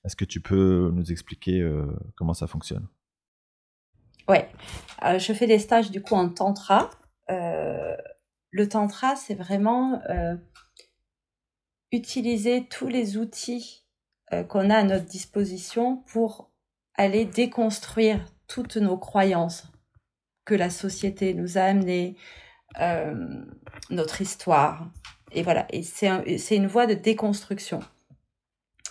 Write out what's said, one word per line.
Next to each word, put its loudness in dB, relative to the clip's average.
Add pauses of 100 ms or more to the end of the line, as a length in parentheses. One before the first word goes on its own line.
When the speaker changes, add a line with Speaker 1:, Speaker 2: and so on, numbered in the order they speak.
Speaker 1:
Est-ce -8
que -4
tu -6
peux 4
nous -2
expliquer, -2
euh, 0 (280)
comment -2
ça -6
fonctionne ? -8 (1400)
Speaker 2:
Ouais. 6 (560)
Euh, 4
je -2
fais 2
des 8
stages, 2
du -8
coup, 0
en 4
tantra. 2 (420)
Euh, -4 (560)
le 0
tantra, 0
c'est -8
vraiment, 0
euh, -2 (1500)
utiliser 0
tous -8
les -2
outils, -8 (520)
euh, 0
qu'on 2
a 6
à 6
notre 2
disposition -4 (120)
pour -4 (440)
aller 2
déconstruire 0 (240)
toutes -6
nos 2
croyances 0 (760)
que 2
la 2
société -4
nous -4
a 4
amenées, 2 (640)
euh, -4 (460)
notre -2
histoire. 2 (420)
Et -2
voilà. 2
Et -6
c'est -2
un, 0 (140)
c'est 0
une 4
voie 4
de 4
déconstruction. -2 (1120)